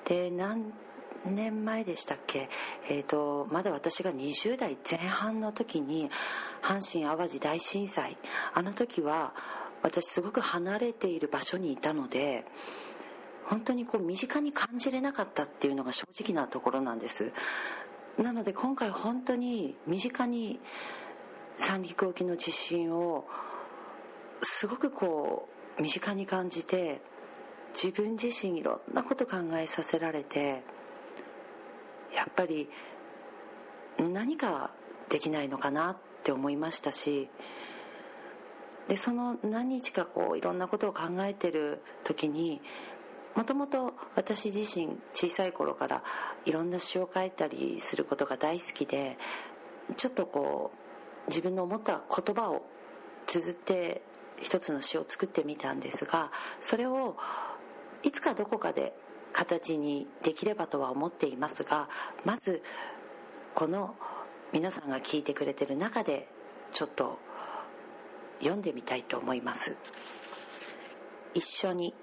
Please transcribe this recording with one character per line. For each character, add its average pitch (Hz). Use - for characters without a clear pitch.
で、 180
何 214
年 214
前 220
で 175
し -
た 147
っ -
け？ 135
え 143
ー -
と、 147
ま 170
だ 185
私 160
が 180
二 139
十 226
代 180
前 165
半 208
の 214
時 214
に、 147
阪 196
神 170
淡 160
路 139
大 151
震 196
災、 143
あ 170
の 196
時 233
は 151
私 -
す -
ご 196
く 240
離 185
れ 240
て 196
い 165
る 147
場 139
所 -
に 175
い 127
た 156
の 139
で、 127
本 220
当 254
に 247
こ 226
う 190
身 175
近 262
に 294
感 240
じ 254
れ 254
な 277
か 214
っ -
た -
っ 143
て -
い 139
う -
の 135
が 127
正 -
直 -
な 147
と 131
こ 123
ろ 135
な 120
ん 113
で 117
す。 -
な 233
の 226
で 202
今 269
回 220
本 240
当 254
に 240
身 180
近 247
に 233
三 190
陸 175
沖 180
の 175
地 165
震 165
を 170
す -
ご 240
く 285
こ 156
う 156
身 151
近 196
に 196
感 185
じ 165
て、 170
自 185
分 208
自 226
身 185
い -
ろ -
ん -
な -
こ 254
と 254
考 196
え 160
さ -
せ 165
ら 160
れ 147
て、 139
や -
っ -
ぱ 185
り 151
何 202
か 185
で 147
き 160
な 151
い 139
の 135
か 139
な 160
っ 185
て 143
思 135
い 143
ま 160
し -
た 143
し、 143
で、 196
そ 240
の 240
何 226
日 254
か 185
こ -
う -
い -
ろ 180
ん 180
な 180
こ 214
と 208
を 190
考 160
え 196
て 180
る 151
時 151
に、 156
も 220
と 277
も 277
と 254
私 202
自 202
身 175
小 -
さ 185
い 180
頃 143
か 139
ら 131
い -
ろ 160
ん 175
な 180
詩 -
を 185
書 185
い 185
た 156
り 135
す -
る 143
こ 143
と 139
が 135
大 160
好 -
き 143
で、 139
ち 254
ょ -
っ -
と 196
こ 143
う -
自 165
分 180
の 180
思 185
っ 220
た 196
言 196
葉 214
を 143
綴 170
っ -
て 180
一 -
つ 160
の 139
詩 -
を 156
作 -
っ -
て 156
み 147
た 135
ん 135
で 135
す -
が、 160
そ -
れ 247
を 254
い 285
つ -
か 254
ど 208
こ -
か 160
で 139
形 165
に 143
で 160
き 175
れ 214
ば 180
と 143
は 131
思 139
っ 175
て 151
い 127
ま 151
す -
が、 147
ま 214
ず 185
こ 156
の 190
皆 170
さ -
ん 147
が 131
聞 151
い 143
て 143
く 143
れ 139
て 143
る 139
中 214
で 139
ち -
ょ 147
っ -
と -
読 165
ん 202
で 165
み 123
た 127
い 120
と 123
思 123
い 120
ま 120
す。 -
一 170
緒 185
に。 175